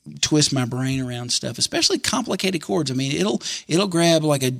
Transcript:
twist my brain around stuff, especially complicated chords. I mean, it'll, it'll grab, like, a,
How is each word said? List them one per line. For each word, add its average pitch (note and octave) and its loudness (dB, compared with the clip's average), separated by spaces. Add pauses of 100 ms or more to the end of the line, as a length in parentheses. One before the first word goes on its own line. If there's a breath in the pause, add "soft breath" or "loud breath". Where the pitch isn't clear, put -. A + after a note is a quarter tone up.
(200)
twist D3+ 2
my C3 0
brain C3 -2
around B2 -6
stuff, - -4
especially - 0
complicated F#3+ -2
chords. D#3+ -2
I - -4
mean, C3+ 0
it'll, F3+ 0 (240 loud breath)
it'll F#3 2
grab, E3+ 4
like, D3 2
a, B2+ 2